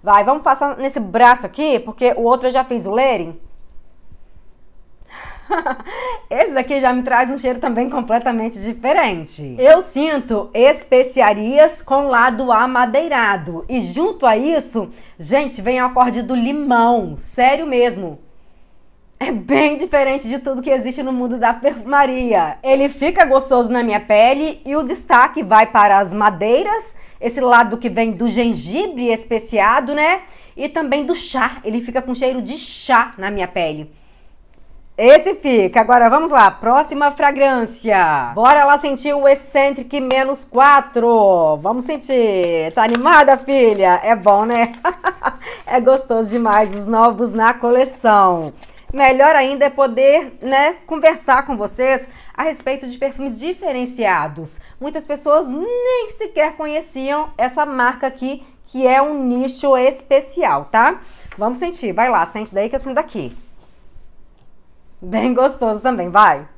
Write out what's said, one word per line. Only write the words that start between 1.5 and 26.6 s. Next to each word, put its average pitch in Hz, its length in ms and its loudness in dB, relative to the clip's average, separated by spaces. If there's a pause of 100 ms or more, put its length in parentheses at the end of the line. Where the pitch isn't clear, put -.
porque 240 380 -2
o 233 60 -4
outro 254 260 0
eu 247 40 -2
já 254 120 0
fiz 233 220 -6
o 196 40 -6
layering. 214 480 -2 (2000)
<laughs> 440 800 -8
Esse 294 260 0
daqui 269 260 -2
já 254 120 0
me 247 120 -4
traz 247 260 0
um 277 80 -8
cheiro 247 220 -6
também 247 280 -4
completamente 226 720 -4
diferente. 202 1000 -6
Eu 311 200 8
sinto 277 720 -4
especiarias 254 1300 2
com 277 280 -2
lado 247 420 2
amadeirado. 233 1160 0
E 254 120 -4
junto 262 460 -4
a 214 100 4
isso, 262 540 -4 (260)
gente, 220 460 -4
vem 247 180 -2
o 254 60 0
acorde 247 340 0
do 240 140 -6
limão. 240 840 0
Sério 277 480 0
mesmo. 214 600 -2 (920)
É 269 140 -6
bem 277 460 0
diferente 269 500 -2
de 262 100 -6
tudo 262 220 -6
que 277 80 -8
existe 262 340 -4
no 262 100 -6
mundo 247 260 -6
da 233 160 0
perfumaria. 247 1080 0
Ele 269 280 2
fica 339 340 0
gostoso 262 460 2
na 240 120 0
minha 214 160 -2
pele 247 680 2
e 277 120 -4
o 320 60 0
destaque 262 600 0
vai 214 240 4
para 202 320 4
as 190 140 0
madeiras, 220 840 0 (220)